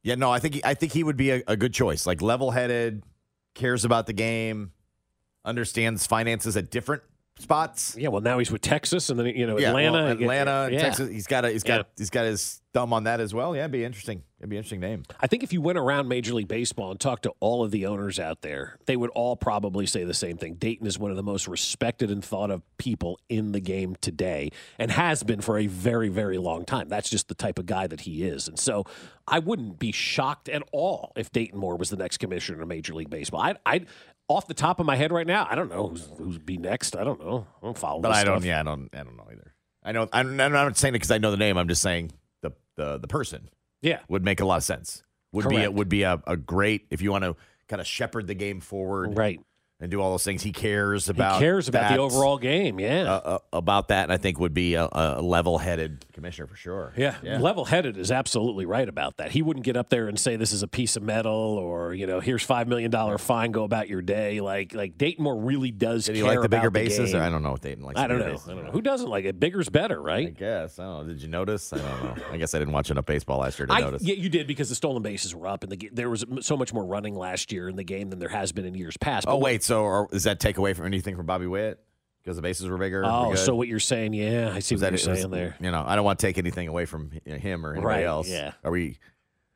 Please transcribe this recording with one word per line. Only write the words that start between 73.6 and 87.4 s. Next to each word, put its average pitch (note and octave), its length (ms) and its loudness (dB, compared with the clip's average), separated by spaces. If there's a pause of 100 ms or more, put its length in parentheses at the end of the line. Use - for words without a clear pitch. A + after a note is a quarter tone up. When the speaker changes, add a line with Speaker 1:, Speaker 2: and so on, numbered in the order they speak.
Speaker 1:
to - 60 4
Speaker 2:
I, A#3+ 80 6
Speaker 1:
notice. C#2 220 -2
Speaker 2:
yeah, F#3+ 120 0
you F#3+ 140 -4
did D#3 160 0
because C#3 240 -4
the B2 60 -4
stolen C3+ 280 -2
bases G2 300 -6
were E2+ 140 -8
up, G2 160 -4
and F#2+ 80 -10
the G2 60 -8
ga-, G#2 160 -12
there A#2+ 160 -4
was A2+ 140 -2
m-, A#2+ 180 -6
so D3 160 0
much B2 160 -2
more G#2+ 120 -2
running G2+ 300 -4
last F#2 380 -6
year F2+ 160 -6
in F#2 80 -8
the G2 60 -8
game F#2+ 260 -6
than F#2 100 -10
there F2 100 -6
has G2 220 -2
been F#2 140 -6
in F#2 100 -8
years E2+ 220 -8
past. B2 300 -2
Speaker 1:
Oh, A#2+ 40 2
Speaker 2:
But C#3 100 4
Speaker 1:
wait. B2+ 220 2
So A2 220 4
are, G2+ 260 2
does G2+ 120 0
that G#2 160 2
take G#2 180 2
away G2 160 4
from E2+ 140 -4
anything F#2+ 280 -2
from F2 120 -6
Bobby F#2 180 0
Witt? G2+ 340 -2 (460)
'Cause F2+ 100 -6
the E2 60 -6
bases F2+ 260 -4
were F#2 100 -2
bigger? F#2+ 260 0
We're G#2+ 80 2
Speaker 2:
Oh, A#2+ 200 2
Speaker 1:
good? F#2+ 80 2
Speaker 2:
so B2 160 4
what A#2+ 120 0
you're A2 120 -2
saying, A2 340 0
yeah, A2 400 0
I G2 60 -4
see A2 160 0
Speaker 1:
Was G2 60 0
Speaker 2:
what F#2+ 100 4
Speaker 1:
that F#2 100 0
Speaker 2:
you're E2 80 0
Speaker 1:
it - 20 2
was, F#2 100 2
Speaker 2:
saying F#2 100 -2
there. F2 300 -4
Speaker 1:
you F2+ 100 -2
know, D#2+ 140 0
I F2 100 2
don't G#2 100 4
wanna G2 120 4
take F#2+ 200 0
anything F2 300 -2
away E2 180 -2
from D2+ 260 -10 (140)
h-, D2 160 -10